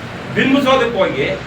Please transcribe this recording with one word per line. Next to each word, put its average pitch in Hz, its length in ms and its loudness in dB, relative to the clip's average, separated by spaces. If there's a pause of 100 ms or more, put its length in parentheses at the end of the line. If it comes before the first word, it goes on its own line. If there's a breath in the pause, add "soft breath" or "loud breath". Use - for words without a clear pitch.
(340)
ಬಿಂಬಿಸೋದಕ್ಕೆ 254 640 2
ಹೋಗಿ - 480 0